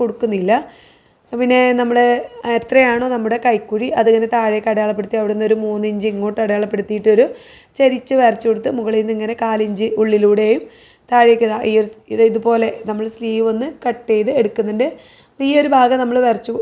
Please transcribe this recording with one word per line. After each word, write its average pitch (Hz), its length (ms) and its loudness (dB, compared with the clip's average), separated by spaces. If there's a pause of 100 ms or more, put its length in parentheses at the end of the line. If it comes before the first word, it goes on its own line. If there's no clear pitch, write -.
കൊടുക്കുന്നില്ല. 208 500 -2 (800)
പിന്നെ 247 280 2 (200)
നമ്മൾ 240 180 0 (580)
എത്രയാണോ 247 580 0
നമ്മുടെ 226 320 -2
കൈക്കുഴി, 214 420 -2 (120)
അതിങ്ങനെ 226 360 2
താഴേക്ക് 214 360 -2
അടയാളപ്പെടുത്തി, 214 500 -4
അവിടെ 214 120 -2
നിന്ന് 214 160 -2
ഒരു 220 160 2
മൂന്ന് 208 220 -4
ഇഞ്ച് 208 260 -4
ഇങ്ങോട്ട് 208 320 -6
അടയാളപ്പെടുത്തിയിട്ടൊരു 208 800 0 (540)
ചരിച്ച് 262 360 0
വരച്ചു 233 340 2
കൊടുത്ത്, 220 300 -2
മുകളിൽ 220 220 -2
നിന്ന് 220 160 -2
ഇങ്ങനെ 214 260 -6
കാലിഞ്ച് 214 540 -2
ഉള്ളിലൂടെയും 214 680 2 (460)
താഴേക്ക് 233 380 6
ഇതാ 214 160 -4
ഈ 214 180 0
ഒരു, 208 80 -2 (240)
ഇത് 220 180 2
ഇതുപോലെ 226 380 0 (200)
നമ്മൾ 214 180 -4
സ്ലീവ് 220 460 -2
ഒന്ന് 240 160 -4 (160)
കട്ട് 233 260 -4
ചെയ്ത് 214 200 0 (100)
എടുക്കുന്നുണ്ട്. 214 460 -2 (380)
അപ്പോൾ - 240 -6
ഈ - 100 0
ഒരു 294 140 2
ഭാഗം 254 260 4
നമ്മൾ 247 200 0
വരച്ചു, 233 420 0